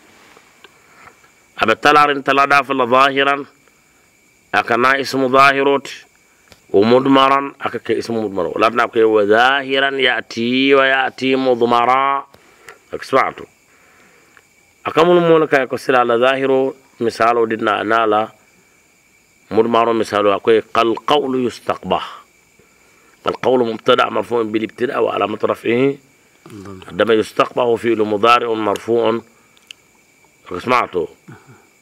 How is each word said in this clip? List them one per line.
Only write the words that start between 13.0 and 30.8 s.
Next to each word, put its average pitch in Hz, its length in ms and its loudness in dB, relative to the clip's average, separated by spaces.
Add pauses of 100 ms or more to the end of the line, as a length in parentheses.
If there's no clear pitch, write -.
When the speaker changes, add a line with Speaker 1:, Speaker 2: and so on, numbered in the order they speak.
Speaker 1:
أكمل 175 300 2 (140)
مولك 160 240 2
يا 135 120 2
كسل 127 300 -2
على 120 200 2
ظاهر 131 580 0 (260)
مثال 117 380 0
ودنا 110 460 -2
نالا 107 440 0 (1200)
مضمر 117 420 2
مثال 104 340 -2
أكوي 104 320 2
قال 113 360 -2
قول 135 500 -2
يستقبح. - 800 -8 (1040)
القول 127 320 0 (140)
مبتدأ 123 360 0
مرفوع 110 340 -4
بالابتداء 110 600 -4
وعلامة 104 400 -4
رفعه 117 520 -2 (560)
Speaker 2:
الضمة. 98 360 -18
Speaker 1:
عندما 104 260 0
يستقبح 120 640 0
فعل 110 220 -2
مضارع 113 560 0
مرفوع. 110 680 -2 (1300)
أكسمعتوا. 90 560 -2 (760)